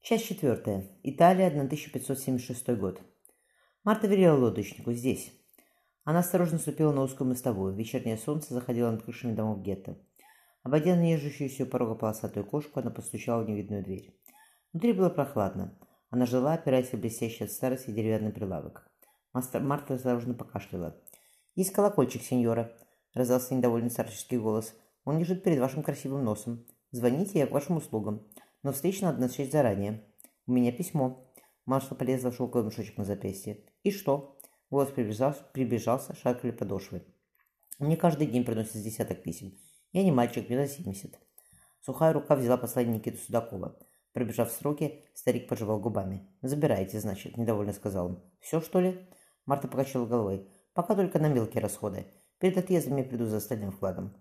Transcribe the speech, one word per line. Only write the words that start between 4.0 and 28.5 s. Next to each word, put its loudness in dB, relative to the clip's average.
велела 8
лодочнику: 2
«Здесь». -2
Она 2
осторожно 2
ступила 2
на 2
узкую -2
мостовую. 0
Вечернее -4
солнце -4
заходило 0
над -4
крышами -6
домов -2
гетто. -6
Обойдя 4
нежащуюся 2
у 0
порога 0
полосатую -2
кошку, -4
она -4
постучала -4
в -4
невидную -4
дверь. -10
Внутри 2
было 4
прохладно. -2
Она 4
ждала, 2
опираясь 0
на -6
блестящий -4
от -8
старости -4
деревянный 0
прилавок. -8
Мастер -4
Марта -2
осторожно -2
покашляла. -8
«Есть 0
колокольчик, 2
сеньора», — 2
раздался 2
недовольный 2
старческий -4
голос. 0
«Он 0
лежит -2
перед 4
вашим 0
красивым -2
носом. -4
Звоните, 2
я 4
к -6
вашим 0
услугам. -4